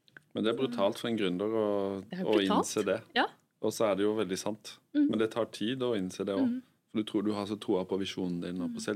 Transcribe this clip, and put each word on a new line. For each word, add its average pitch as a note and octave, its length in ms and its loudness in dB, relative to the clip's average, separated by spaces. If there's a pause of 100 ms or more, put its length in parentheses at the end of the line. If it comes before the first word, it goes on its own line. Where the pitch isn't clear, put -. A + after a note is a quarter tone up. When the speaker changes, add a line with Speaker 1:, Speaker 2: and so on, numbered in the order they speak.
(340)
Speaker 1:
Men A2+ 100 0
det A2+ 80 4
er A#2+ 60 -2
brutalt A#2 400 0
for B2 100 -4
en A2+ 80 2
gründer G2 320 0
å, G2+ 600 0
Speaker 2:
Det F3 100 -6
er F#3+ 40 -4
Speaker 1:
å A2 100 4
Speaker 2:
brutalt. G2+ 240 4
Speaker 1:
innse - 260 0
det. G2+ 180 0 (140)
Speaker 2:
Ja. B3 100 4 (360)
Speaker 1:
Og A2 100 0
så A2 180 2
er G2 60 2
det G2 80 2
jo G#2+ 100 2
veldig F#2+ 240 -2
sant. - 400 -8 (160)
Speaker 2:
Mm. D4 160 4
Speaker 1:
Men A2+ 80 2
det A2 140 2
tar A2 140 0
tid B2 340 -4
å B2 160 0
innse F#2+ 280 -4
det G2+ 100 0
også. B2+ 140 4
Speaker 2:
Mm. A#3+ 140 -2 (300)
Speaker 1:
For A2+ 60 -2
du G#2+ 60 0
tror G#2+ 200 -2
du G#2 80 2
har G2+ 140 -2
så G#2 120 -2
troa F#2+ 280 0
på F#2+ 120 0
visjonen F2+ 440 -2
din F2+ 200 -4
og E2 80 -2
på D#2+ 100 -6
Speaker 2:
Mm. - 40 -8 (120)